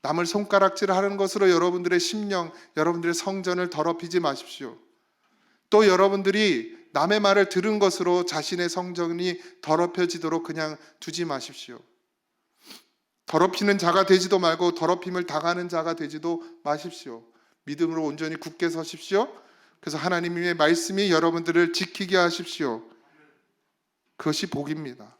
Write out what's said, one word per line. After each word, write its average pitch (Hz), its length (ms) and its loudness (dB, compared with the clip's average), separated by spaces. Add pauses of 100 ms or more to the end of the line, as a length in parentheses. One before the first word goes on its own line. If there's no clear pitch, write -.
남을 160 240 -2
손가락질하는 196 920 2
것으로 196 320 2
여러분들의 175 500 2
심령, 185 520 -4 (240)
여러분들의 170 380 0
성전을 180 560 -4
더럽히지 170 500 -2
마십시오. 139 580 -6 (920)
또 214 180 8
여러분들이 190 920 4 (140)
남의 180 280 2
말을 196 300 4
들은 208 300 0
것으로 180 460 2
자신의 175 440 -4
성전이 175 680 -4 (220)
더럽혀지도록 170 840 0
그냥 156 340 -6 (220)
두지 165 260 -8
마십시오. 127 540 -10 (1500)
더럽히는 185 520 2
자가 180 280 2
되지도 185 340 4
말고 170 360 2
더럽힘을 180 500 -2
당하는 170 440 -4
자가 165 260 -4
되지도 165 480 -6 (200)
마십시오. 147 600 -8 (400)
믿음으로 160 400 -2
온전히 156 320 -6
굳게 165 340 -6
서십시오. 165 640 -4 (460)
그래서 151 180 -8
하나님의 175 580 -2
말씀이 170 560 2
여러분들을 170 640 2
지키게 185 440 -2
하십시오. 165 680 -2 (1300)
그것이 156 300 -4
복입니다. 143 720 -10